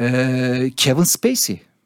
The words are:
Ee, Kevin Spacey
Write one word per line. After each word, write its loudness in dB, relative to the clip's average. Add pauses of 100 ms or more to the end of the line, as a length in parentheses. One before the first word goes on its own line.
Ee, 0
Kevin 2
Spacey 0 (260)